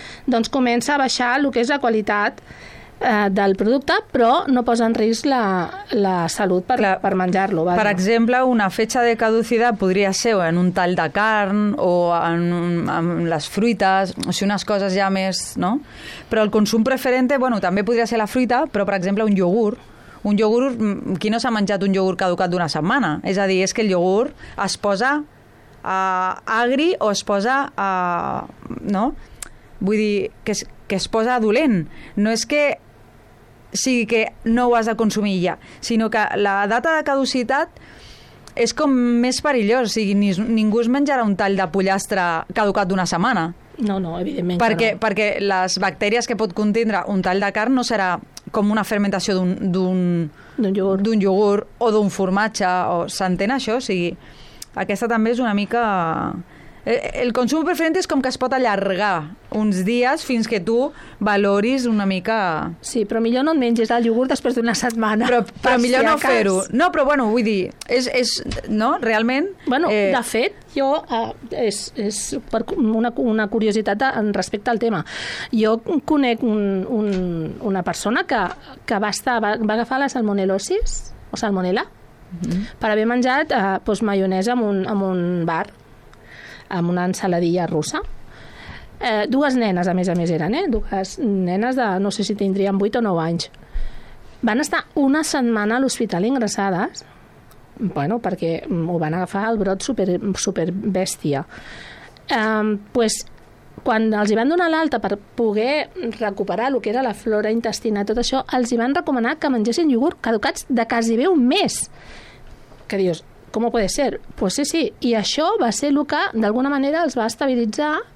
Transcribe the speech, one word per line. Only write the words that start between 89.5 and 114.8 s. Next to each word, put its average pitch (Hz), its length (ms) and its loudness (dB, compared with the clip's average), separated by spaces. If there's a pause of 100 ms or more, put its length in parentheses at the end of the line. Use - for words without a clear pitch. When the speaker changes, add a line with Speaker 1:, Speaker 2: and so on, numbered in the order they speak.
Speaker 1:
nenes, 196 320 2
a 180 60 0
més 180 160 0
a 175 60 0
més, 170 180 0
eren, 160 220 0
eh? 339 80 0 (100)
Dues - 460 -4
nenes 202 580 0
de, 240 120 0 (120)
no 202 100 0
sé 196 140 -4
si 214 100 -4
tindrien 196 460 0
vuit 214 160 0
o 240 60 2
nou 190 180 2
anys. 165 300 -2 (920)
Van 233 240 0
estar - 300 -4
una 277 340 2
setmana 233 480 0
a 262 60 2
l'hospital 190 420 0
ingressades, 208 800 -2 (720)
bueno, 190 420 -2
perquè, 175 460 -4
mm, 170 240 -2
ho 175 100 -2
van 160 200 -2
agafar 196 320 -2
el 226 100 0
brot 190 220 -2
super, 214 260 -2 (260)
super 170 380 -2
bèstia. 185 720 -2 (840)
Em, 214 500 0 (140)
pues, 226 340 0 (560)
quan 220 320 2
els 208 160 2
hi 208 80 4
van 240 100 2
donar 339 220 2
l'alta 311 320 0
per 196 160 -2
poder 233 720 0 (300)
recuperar 202 500 -2
el 254 100 0
que 214 100 -2
era 240 120 0
la 226 120 -2
flora 214 360 -2
intestinal, 220 560 -2
tot 226 160 0
això, 262 220 -2 (120)
els 240 160 0
hi 240 60 2
van 247 160 0
recomanar 285 440 0
que 294 120 0
mengessin 240 400 2
iogurt 262 320 2
caducats 233 460 -2
de 226 180 0
quasi 226 320 0
bé 269 100 2
un 302 200 4
mes. 349 420 0 (960)
Que 202 120 -4
dius... 180 260 0 (260)
¿cómo 226 220 -2
puede 214 160 0
ser? - 320 -2 (160)
Pues 185 180 -2
sí, 294 100 0
sí, 330 360 -2